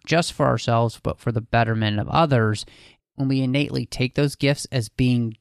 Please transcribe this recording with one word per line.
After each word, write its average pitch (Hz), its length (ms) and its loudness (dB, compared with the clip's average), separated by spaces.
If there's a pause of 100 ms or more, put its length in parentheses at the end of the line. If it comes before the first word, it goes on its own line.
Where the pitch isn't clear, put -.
just 165 260 0
for 143 140 0
ourselves, 117 560 0
but - 160 -4
for - 140 -4
the 110 80 -2
betterment 110 580 0
of 104 100 -4
others. 135 560 2 (520)
When 135 120 -2
we 135 120 0
innately 131 460 -2
take - 280 -4
those 143 220 0
gifts 139 340 0
as 120 180 -2
being 120 520 0